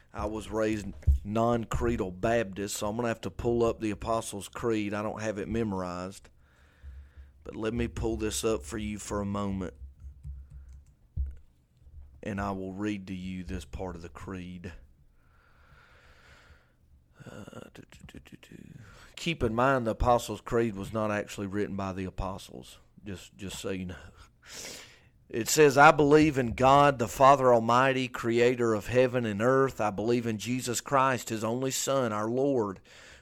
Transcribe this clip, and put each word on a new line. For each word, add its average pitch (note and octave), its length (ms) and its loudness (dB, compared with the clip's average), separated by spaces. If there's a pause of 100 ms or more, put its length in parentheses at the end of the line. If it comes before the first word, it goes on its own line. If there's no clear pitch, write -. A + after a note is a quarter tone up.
(120)
I G#2 140 -6
was G#2+ 240 -8
raised G#2+ 380 -2 (360)
non-creedal A2+ 840 0
Baptist, G2+ 640 -2
so G#2 100 -4
I'm G#2+ 100 -4
gonna A#2+ 120 -2
have A2+ 140 -4
to G2 80 -8
pull A#2+ 340 0
up A#2 160 0
the G#2+ 120 -2
Apostles' A2 560 -6
Creed. G#2+ 440 -2
I G#2 100 -4
don't G#2+ 200 -6
have G#2+ 160 -4
it G2 100 -6
memorized. F#2+ 800 -4 (1160)
But - 120 -14
let A2 180 -4
me A#2 140 -2
pull A2+ 280 -4
this G#2+ 280 -4
up A2 180 0
for - 160 -10
you G#2 220 -6
for G#2 200 -4
a G2+ 60 -4
moment, G2+ 480 -4 (2500)
and G2+ 180 -6
I G2+ 120 -2
will F#2+ 200 -6
read G2+ 360 -4
to G2 60 -8
you F#2 280 -8
this F2+ 220 -8
part F2+ 320 -8
of E2 60 -14
the E2+ 60 -14
creed. F2+ 640 -12 (2500)
Uh, - 340 -16 (140)
do, - 160 -20
do, - 160 -20
do, - 180 -18
do, - 120 -20 (120)
do. - 80 -20 (600)
Keep - 260 -2
in A2+ 140 0
mind B2+ 320 4
the - 20 2
Apostles' A#2 500 2
Creed A#2 360 0
was G2 160 -8
not G#2+ 180 -2
actually G#2 380 -4
written G2 260 -4
by G2 180 -4
the F#2+ 120 -6
apostles, F#2 760 -8 (260)
just, F#2+ 320 -14
just F#2+ 220 -12
so G#2 120 -6
you F#2 160 -6
know. F2 100 -10 (1300)
It - 200 -6
says, D3 280 6
"I D3 140 12
believe D3+ 480 6
in A#2+ 140 0
God, C3+ 480 6
the A2+ 80 -2
Father C3 440 8
Almighty, B2+ 540 4
creator A#2+ 640 2
of G2+ 140 -2
heaven B2 400 2
and G#2 160 -2
earth. C3 380 2
I G#2+ 100 0
believe A#2 380 0
in A2 100 -2
Jesus A#2 420 -4
Christ, C3 500 0
his A2 120 -4
only B2+ 300 -2
Son, C3 400 0
our G#2+ 160 -2
Lord, A#2+ 500 0 (440)